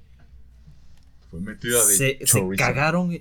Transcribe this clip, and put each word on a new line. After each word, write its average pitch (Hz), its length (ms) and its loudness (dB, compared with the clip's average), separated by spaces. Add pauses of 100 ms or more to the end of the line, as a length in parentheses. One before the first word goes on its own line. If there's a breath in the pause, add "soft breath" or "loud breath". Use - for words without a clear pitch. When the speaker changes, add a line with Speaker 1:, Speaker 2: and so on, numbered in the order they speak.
(1300)
Speaker 1:
Fue 82 100 -12
metida 107 380 -2
de - 160 4
Speaker 2:
Se, 135 260 2
se - 60 -12
Speaker 1:
chorizo. 98 380 0
Speaker 2:
cagaron, 160 460 0 (100)